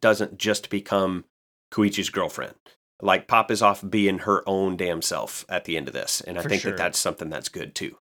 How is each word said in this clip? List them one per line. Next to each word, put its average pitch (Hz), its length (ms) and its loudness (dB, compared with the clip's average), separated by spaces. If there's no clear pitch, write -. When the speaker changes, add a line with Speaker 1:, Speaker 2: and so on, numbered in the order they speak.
Speaker 1:
doesn't 107 360 4
just 104 320 -2
become 98 560 0
Koichi's 101 360 2
girlfriend. 80 460 -6
Like, 95 260 2
Pop 113 220 4
is 113 120 0
off 101 280 4
being 98 300 4
her 101 280 2
own 95 300 2
damn 85 240 0
self - 480 -4
at 90 160 -4
the 82 120 -2
end 71 100 -4
of 65 60 -8
this, - 280 -4
and 87 160 -8
I 85 60 -2
Speaker 2:
For - 60 -2
Speaker 1:
think 101 120 2
Speaker 2:
sure. 98 100 -2
Speaker 1:
that 95 60 -6
that's 87 220 0
something 82 300 -4
that's 78 200 -8
good, - 240 -10
too. - 240 -8